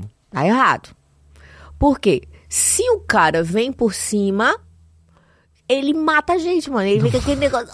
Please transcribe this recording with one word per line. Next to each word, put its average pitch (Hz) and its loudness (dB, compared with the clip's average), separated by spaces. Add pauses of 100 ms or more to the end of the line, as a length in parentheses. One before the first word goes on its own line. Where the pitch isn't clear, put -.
(300)
Tá 139 -4
errado. 208 0 (920)
Por 285 2
quê? 143 2 (260)
Se - 0
o 415 2
cara 165 2
vem 214 -2
por 233 0
cima, 208 0 (1120)
ele 277 0
mata 311 0
a 370 2
gente, 339 -2
mano. 214 -2
Ele 202 2
vem 233 0
com 262 0
aquele 277 -2
negócio, 269 -2